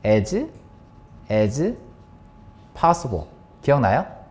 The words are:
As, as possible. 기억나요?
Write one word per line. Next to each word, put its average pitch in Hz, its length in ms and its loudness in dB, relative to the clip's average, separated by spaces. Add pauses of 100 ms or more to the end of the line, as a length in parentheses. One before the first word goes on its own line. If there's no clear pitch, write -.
As, 110 440 0 (800)
as 117 480 -2 (960)
possible. 127 520 0 (360)
기억나요? 139 440 2 (260)